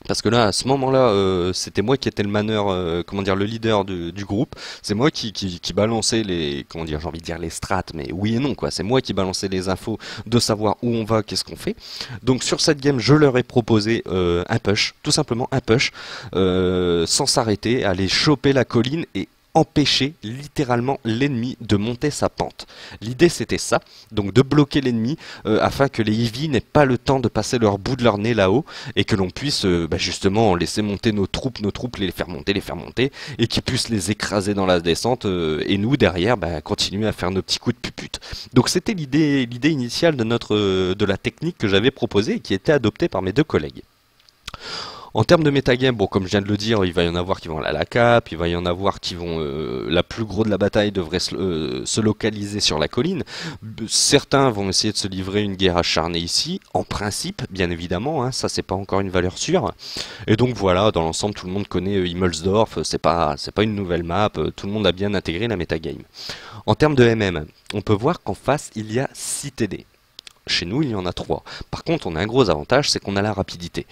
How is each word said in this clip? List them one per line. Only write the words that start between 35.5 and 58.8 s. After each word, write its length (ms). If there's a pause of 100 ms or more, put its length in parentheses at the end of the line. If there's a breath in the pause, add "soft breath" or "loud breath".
et 100
nous 180
derrière, 400
bah, 240
continuer 460
à 60
faire 180
nos 100
petits 200
coups 160
de 40
pupute. 380 (360 loud breath)
Donc 140
c'était 260
l'idée, 520
l'idée 240
initiale 460
de 80
notre, 320
euh, 400
de 80
la 120
technique 420
que 100
j'avais 240
proposée 420
et 60
qui 140
était 180
adoptée 340
par 160
mes 100
deux 120
collègues. 380 (1300 loud breath)
En 60
termes 220
de 60
metagame, 440
bon, 140
comme 160
je 60
viens 120
de 60
le 80
dire, 280
il 80
va 120
y 40
en 60
avoir 260
qui 60
vont 120
aller 100
à 40
la 120
cape, 480
il 40
va 120
y 80
en 100
avoir 320
qui 160
vont, 240
euh, 500
la 140
plus 220
gros 180
de 80
la 80
bataille 320
devrait 300
se, 160
euh, 500
se 140
localiser 580
sur 220
la 80
colline. 340 (400 loud breath)
B-, 240
certains 640
vont 180
essayer 240
de 60
se 80
livrer 360
une 120
guerre 220
acharnée 420
ici, 420 (120)
en 100
principe, 640
bien 220
évidemment, 540
hein, 80
ça 160
c'est 160
pas 100
encore 240